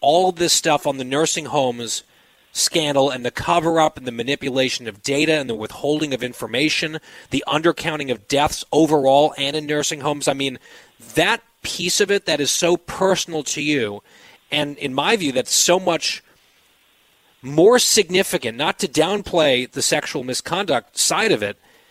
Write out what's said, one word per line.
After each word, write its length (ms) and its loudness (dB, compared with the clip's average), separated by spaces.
all 320 4
this 220 0
stuff 320 2
on 100 -2
the 80 -6
nursing 400 -2
homes 580 -2
scandal 580 2
and 160 -6
the 40 -4
cover-up 680 2
and 80 -18
the 60 -6
manipulation 760 -4
of 140 -12
data 320 2
and 160 -2
the 40 -4
withholding 600 -4
of 80 -4
information, 760 -4
the 180 -4
undercounting 640 0
of 160 -6
deaths 460 0
overall 640 4
and 180 -4
in 120 -6
nursing 340 -2
homes. 260 -4
I 60 2
mean, 260 -4
that 280 2
piece 340 -2
of 120 0
it 140 -2
that 140 0
is 100 -2
so 260 2
personal 640 -2
to 180 -6
you, 400 -2
and 260 -2
in 160 -6
my 220 2
view, 160 -2
that's 200 -2
so 280 2
much 420 -4
more 380 6
significant, 760 0
not 220 -2
to 80 -2
downplay 840 0
the 120 -8
sexual 400 -2
misconduct 760 -4
side 360 0
of 100 2
it. 160 -4